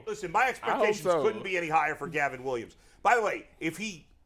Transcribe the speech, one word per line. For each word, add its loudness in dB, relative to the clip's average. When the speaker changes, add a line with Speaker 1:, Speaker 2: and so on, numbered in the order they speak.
Speaker 1:
listen, -8
my 2
Speaker 2:
I 6
hope 2
Speaker 1:
expectations 0
Speaker 2:
so. 2
Speaker 1:
couldn't 0
be -4
any -2
higher 2
for -8
Gavin -2
Williams. -4
By 6
the 4
way, -2
if -4
he -10